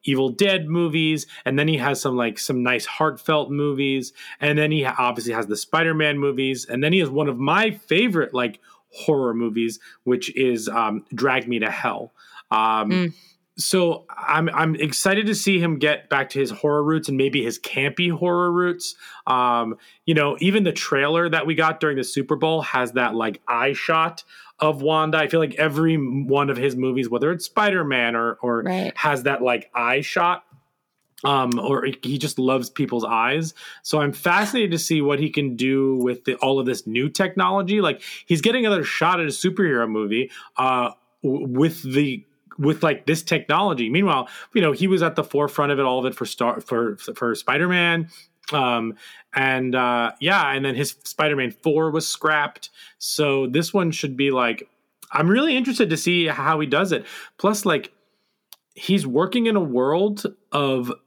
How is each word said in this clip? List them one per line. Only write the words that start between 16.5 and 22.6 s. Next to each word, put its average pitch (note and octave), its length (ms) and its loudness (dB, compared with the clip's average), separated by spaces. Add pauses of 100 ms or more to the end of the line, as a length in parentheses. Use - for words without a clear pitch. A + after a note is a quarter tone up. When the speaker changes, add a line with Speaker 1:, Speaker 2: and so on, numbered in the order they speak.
Speaker 1:
horror D3 320 0
roots D#3 260 0
and C3+ 80 -2
maybe C3+ 260 2
his A2+ 160 -4
campy C#3+ 520 -2
horror F3 400 0
roots. F3 440 -2 (320)
Um, A#2+ 480 2 (300)
you E3 80 2
know, D3 280 2
even G3 220 4
the E3+ 100 2
trailer D#3 560 0
that D#3 160 0
we D#3+ 100 0
got D#3+ 240 2
during D3+ 180 0
the B2+ 60 -2
Super C3+ 320 -2
Bowl D#3+ 260 0